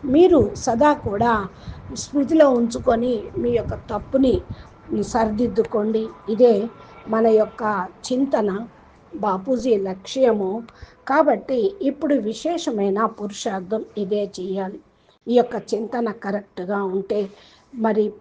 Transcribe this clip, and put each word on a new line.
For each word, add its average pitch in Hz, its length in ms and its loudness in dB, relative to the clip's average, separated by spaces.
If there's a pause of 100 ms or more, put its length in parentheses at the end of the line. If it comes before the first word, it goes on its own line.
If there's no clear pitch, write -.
మీరు 311 360 6 (140)
సదా 262 380 2
కూడా 233 400 0 (640)
స్మృతిలో 285 560 4
ఉంచుకొని 240 640 0 (220)
మీ 240 140 0
యొక్క 220 240 -2
తప్పుని 240 600 0 (680)
సరిదిద్దుకోండి. 220 1040 -2 (200)
ఇదే 226 260 6 (540)
మన 220 180 2
యొక్క 214 360 2 (440)
చింతన, 254 440 0 (600)
బాపూజీ 214 640 -2
లక్ష్యము. 202 840 0 (460)
కాబట్టి 269 520 2 (220)
ఇప్పుడు 285 320 0
విశేషమైన 220 920 -2
పురుషార్థం 208 800 -6 (120)
ఇదే 208 280 -2
చేయాలి. 190 540 -8 (500)
ఈ 233 60 0
యొక్క 240 220 4 (140)
చింతన 226 400 -2 (140)
కరెక్ట్గా 202 600 -4
ఉంటే 196 360 -2 (540)
మరి 214 460 0